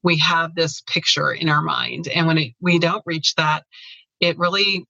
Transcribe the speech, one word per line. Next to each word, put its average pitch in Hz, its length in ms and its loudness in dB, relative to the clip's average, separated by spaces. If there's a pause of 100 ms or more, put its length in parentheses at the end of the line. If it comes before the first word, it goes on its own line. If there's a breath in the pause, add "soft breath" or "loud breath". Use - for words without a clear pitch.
we 170 140 4
have 165 380 0
this 160 260 -2
picture 147 500 0
in - 160 -2
our 151 140 2
mind. 131 480 -4
And 165 180 2
when 160 100 4
it, 131 220 -2
we 175 200 2
don't 170 260 0
reach 160 300 -2
that, 156 280 0 (560 loud breath)
it 170 180 2
really 190 520 0